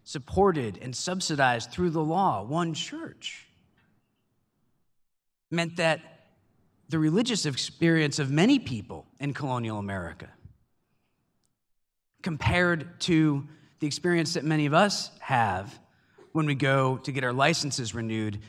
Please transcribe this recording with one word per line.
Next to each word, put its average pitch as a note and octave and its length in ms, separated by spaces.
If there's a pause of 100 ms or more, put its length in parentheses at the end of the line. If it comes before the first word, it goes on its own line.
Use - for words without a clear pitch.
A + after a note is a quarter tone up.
supported D3+ 760
and B2 160
subsidized C#3 760
through F3+ 200
the D#3+ 120
law D#3+ 400
one D#3+ 300
church, - 760 (2000)
meant E3+ 260
that D#3+ 240 (880)
the D#3+ 100
religious F#3 460
experience D3+ 720
of C#3 120
many F3+ 280
people G2+ 480 (140)
in C#3 140
colonial A#2+ 440
America, G2 520 (1900)
compared F3 800
to D#3 460 (340)
the D#3 60
experience E3 480
that C#3 100
many D#3 200
of C#3+ 80
us G3 460
have G#2+ 640 (500)
when D#3 160
we C#3+ 80
go C3+ 440
to C#3+ 120
get C3+ 140
our B2 80
licenses C3+ 640
renewed A2 420 (100)